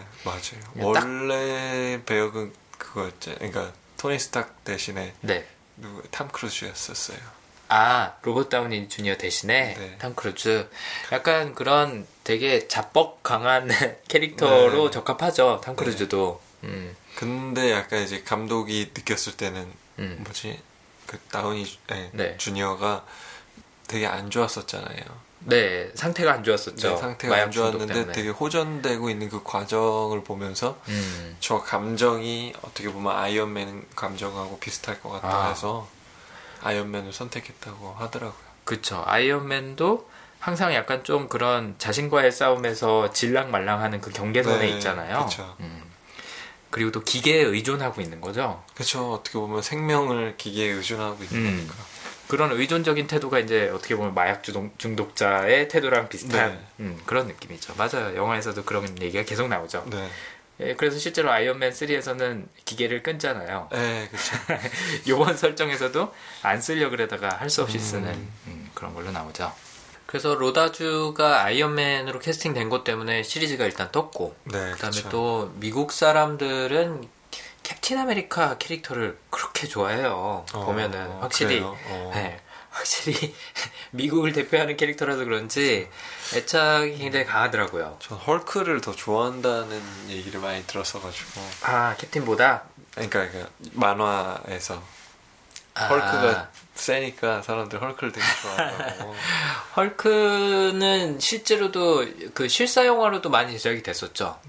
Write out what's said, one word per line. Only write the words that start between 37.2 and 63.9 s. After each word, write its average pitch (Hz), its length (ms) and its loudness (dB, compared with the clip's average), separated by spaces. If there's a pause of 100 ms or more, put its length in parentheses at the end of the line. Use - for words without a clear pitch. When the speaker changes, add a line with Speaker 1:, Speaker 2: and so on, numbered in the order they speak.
Speaker 1:
하더라고요. 117 400 -8 (280)
Speaker 2:
그쵸. 104 420 -4
아이언맨도 139 1040 2 (300)
항상 175 340 0
약간 127 300 0
좀 143 260 0
그런 120 480 0
자신과의 139 540 4
싸움에서 117 800 4
질랑말랑하는 107 880 2
그 101 100 -10
경계선에 110 480 2
Speaker 1:
네, 107 120 4
Speaker 2:
있잖아요. 95 540 -2
Speaker 1:
그쵸. 92 360 -6
Speaker 2:
음. 82 220 -12 (840)
그리고 110 220 0
또 110 100 -4
기계에 151 420 4
의존하고 123 580 0
있는 82 200 -8
거죠. 101 420 -4 (120)
Speaker 1:
그쵸. 123 380 -2
어떻게 - 260 -6
보면 107 220 -2
생명을 139 760 0
기계에 107 320 -2
의존하고 104 540 -4
있는 95 220 -4
Speaker 2:
음. 98 120 2
Speaker 1:
거니까. 82 180 -6 (520)
Speaker 2:
그런 147 240 4
의존적인 147 560 2
태도가 139 320 2
이제 110 340 4
어떻게 95 220 -2
보면 104 180 0
마약 92 300 2
주동-, 101 340 -6
중독자의 107 920 2
태도랑 131 420 2
비슷한, 113 420 0
Speaker 1:
네. 92 140 -12 (160)
Speaker 2:
음, 87 260 -6
그런 127 180 2
느낌이죠. 85 500 -12
맞아요. 107 400 0
영화에서도 104 500 -2
그런 98 360 -4
얘기가 92 220 -2
계속 117 240 -2
나오죠. 87 420 -4
Speaker 1:
네. 98 180 -6 (520)
Speaker 2:
예, 127 160 -2
그래서 147 240 0
실제로 156 320 0
아이언맨 127 400 2
쓰리에서는 127 760 -2 (180)
기계를 117 360 -2
끊잖아요. 117 720 -4
Speaker 1:
네, 113 400 -2